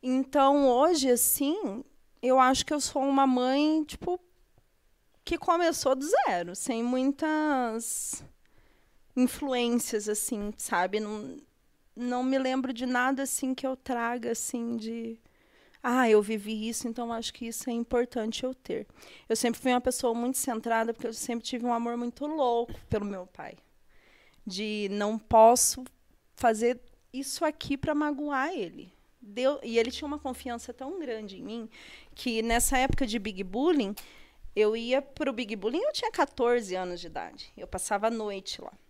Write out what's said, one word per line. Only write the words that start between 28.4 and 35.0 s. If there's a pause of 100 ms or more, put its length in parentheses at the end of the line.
ele. (300)
Deu,
e
ele
tinha
uma
confiança
tão
grande
em
mim (460)
que
nessa
época
de
Big
Bullying, (600)
eu
ia